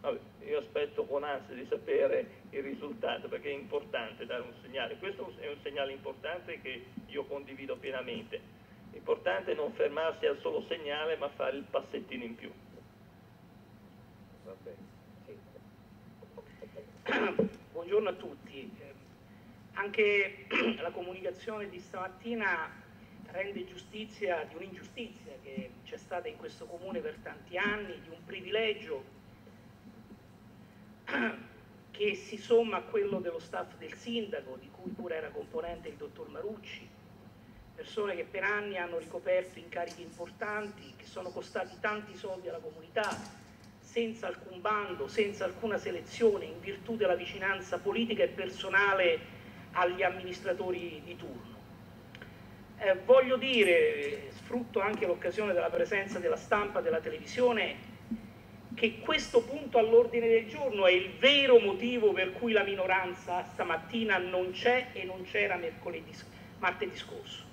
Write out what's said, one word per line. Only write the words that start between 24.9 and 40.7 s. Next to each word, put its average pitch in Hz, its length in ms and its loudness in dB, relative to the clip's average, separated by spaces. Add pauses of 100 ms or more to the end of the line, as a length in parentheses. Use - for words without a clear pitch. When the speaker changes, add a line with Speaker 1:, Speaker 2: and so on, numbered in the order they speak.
Speaker 3:
che - 280 -10 (120)
c'è - 140 -12
stata 170 320 -6
in 151 80 -10
questo - 300 -14
comune 175 340 -6
per 151 220 -6
tanti 160 340 -12
anni, 202 460 -2
di 160 80 -18
un 165 160 -16
privilegio 202 960 -4 (1800)
<clears throat> - 840 -4
che 208 240 0
si - 220 -10
somma 226 420 6
a - 40 -2
quello 202 360 0
dello 175 200 -4
staff - 400 -6
del - 160 -12
sindaco, 202 640 -6
di - 100 -20
cui - 200 -10
pure 170 260 -6
era 156 120 -6
componente 165 600 -8
il 143 80 -12
dottor 151 320 -12
Marucci, 202 600 -10 (840)
persone 202 400 -4
che 165 100 -4
per 190 200 -4
anni 202 340 0
hanno 170 200 -4
ricoperto 180 600 0
incarichi 170 440 -6
importanti, 208 920 -8